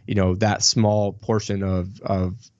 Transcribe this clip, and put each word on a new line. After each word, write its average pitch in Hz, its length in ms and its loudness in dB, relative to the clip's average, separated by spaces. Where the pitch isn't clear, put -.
you 107 100 -2
know, 92 200 2
that 104 260 0
small 104 520 2
portion 104 500 -2
of, 95 380 -2
of 92 340 -2